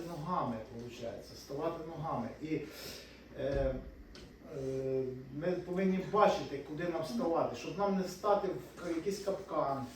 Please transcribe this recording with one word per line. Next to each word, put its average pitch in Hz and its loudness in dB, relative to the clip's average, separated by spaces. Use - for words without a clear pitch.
ногами, 156 0
виходить, 120 -8
вставати 156 -4
ногами. 151 -2
І, 156 0
е, 135 2
е, 131 0
ми 170 2
повинні 185 4
бачити, 185 6
куди 156 -4
нам 165 0
вставати, 170 2
щоб 156 -6
нам 196 4
не 185 4
стати 190 4
в - -4
к-, 170 -2
якийсь 165 0
капкан, 139 0